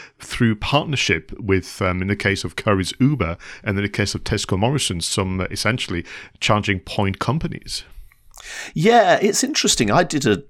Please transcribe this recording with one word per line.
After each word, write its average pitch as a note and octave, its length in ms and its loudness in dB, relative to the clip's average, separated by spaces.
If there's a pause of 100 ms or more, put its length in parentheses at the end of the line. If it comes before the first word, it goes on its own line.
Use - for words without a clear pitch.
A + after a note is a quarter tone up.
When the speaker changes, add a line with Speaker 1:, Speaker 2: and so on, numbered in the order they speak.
(200)
Speaker 1:
through A2+ 380 0
partnership C3 840 -2
with, F#2+ 420 -2
um, F#2 220 0
in F#2 40 -2
the G2+ 80 0
case G2+ 280 -2
of - 120 -10
Currys, G2 460 0
Uber, G#2 340 2 (280)
and G2+ 160 -2
in G2+ 40 0
the G2+ 60 -2
case G2+ 240 -2
of - 100 -6
Tesco - 360 -2
Morrison, A2 420 0
some, F#2 400 -2
uh, - 80 -2
essentially G2 560 -4 (340)
charging G#2 400 2
point G2 380 -2
companies. - 680 -6 (880)
Speaker 2:
Yeah, F#3 480 6
it's A3 220 2
interesting. B3 460 2
I C#3+ 140 6
did C#3+ 220 -2
a, G#2 240 2